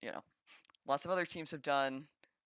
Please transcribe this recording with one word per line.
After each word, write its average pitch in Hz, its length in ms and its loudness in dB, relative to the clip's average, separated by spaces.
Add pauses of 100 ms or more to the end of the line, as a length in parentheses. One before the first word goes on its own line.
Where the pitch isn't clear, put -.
you 117 100 -6
know, - 120 -6 (640)
lots 139 180 2
of 170 60 -2
other 180 160 2
teams 160 240 -6
have 156 100 -6
done, 135 440 2 (420)